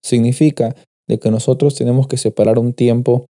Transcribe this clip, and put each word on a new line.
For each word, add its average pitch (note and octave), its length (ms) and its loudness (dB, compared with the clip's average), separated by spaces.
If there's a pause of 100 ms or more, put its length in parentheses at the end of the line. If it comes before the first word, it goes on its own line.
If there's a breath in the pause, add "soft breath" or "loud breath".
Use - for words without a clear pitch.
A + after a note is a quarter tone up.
Significa B2 720 0 (320 soft breath)
de - 120 -2
que A2+ 100 -2
nosotros C3 460 0
tenemos B2+ 320 0
que B2+ 100 -6
separar A2 400 0
un A#2+ 160 -2
tiempo A#2+ 560 0